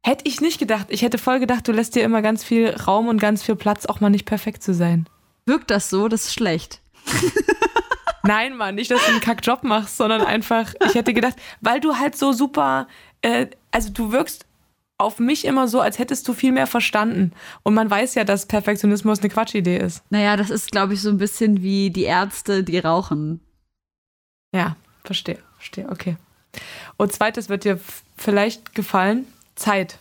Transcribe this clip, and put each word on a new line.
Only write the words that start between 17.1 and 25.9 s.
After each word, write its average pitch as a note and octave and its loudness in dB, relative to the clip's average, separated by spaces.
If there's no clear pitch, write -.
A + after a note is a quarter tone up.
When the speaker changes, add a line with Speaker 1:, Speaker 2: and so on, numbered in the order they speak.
Speaker 1:
Und G#3 4
man A3 2
weiß A3 0
ja, A#3+ 2
dass G3+ 0
Perfektionismus G#3 2
eine G#3 0
Quatschidee G3 0
ist. F3+ -4
Speaker 2:
Naja, G#3 2
das G3+ -2
ist, - -4
glaub G3 0
ich, G3 -2
so G#3 0
ein G3+ 2
bisschen G3+ 2
wie G3 2
die F3 -2
Ärzte, G3 0
die F3 -2
rauchen. E3 -2
Speaker 1:
Ja, F3+ -2
verstehe, - -8
verstehe, - -14
okay. F3 -6